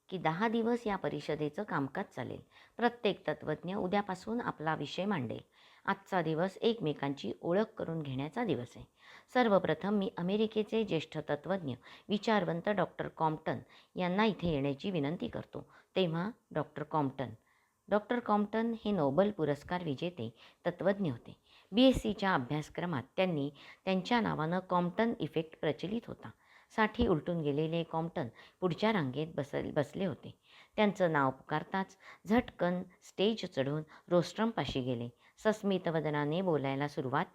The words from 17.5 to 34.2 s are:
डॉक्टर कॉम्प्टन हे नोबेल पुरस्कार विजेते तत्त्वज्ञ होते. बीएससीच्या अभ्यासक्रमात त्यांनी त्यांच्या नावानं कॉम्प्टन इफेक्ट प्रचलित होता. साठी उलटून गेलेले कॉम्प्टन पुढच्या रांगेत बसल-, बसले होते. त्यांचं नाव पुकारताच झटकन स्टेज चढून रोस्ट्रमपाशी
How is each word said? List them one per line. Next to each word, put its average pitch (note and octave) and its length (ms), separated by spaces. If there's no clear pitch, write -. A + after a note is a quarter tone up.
डॉक्टर G#3 300
कॉम्प्टन A3 560
हे G#3 60
नोबेल F3 400
पुरस्कार D#3+ 540
विजेते D3 500
तत्त्वज्ञ F3 440
होते. - 260
बीएससीच्या G#3+ 640
अभ्यासक्रमात D3+ 680
त्यांनी D#3 340
त्यांच्या F#3+ 360
नावानं D#3+ 380
कॉम्प्टन F3+ 640
इफेक्ट - 400
प्रचलित E3 460
होता. A#2+ 240
साठी A3 300
उलटून E3+ 340
गेलेले D#3 420
कॉम्प्टन D#3+ 460
पुढच्या G3 320
रांगेत D3 420
बसल-, C#3 380
बसले D3+ 320
होते. C3 300
त्यांचं F#3 360
नाव C#3 180
पुकारताच D#3+ 680
झटकन F3+ 560
स्टेज G#3+ 420
चढून C#3+ 260
रोस्ट्रमपाशी F3 720